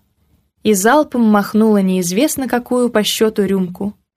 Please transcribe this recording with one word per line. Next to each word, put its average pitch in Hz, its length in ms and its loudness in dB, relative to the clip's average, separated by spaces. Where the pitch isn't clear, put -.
И 214 140 2
залпом 247 480 2
махнула 214 580 2
неизвестно 190 640 -2
какую 247 440 -2
по 214 120 0
счёту 220 420 -2
рюмку. 190 520 -4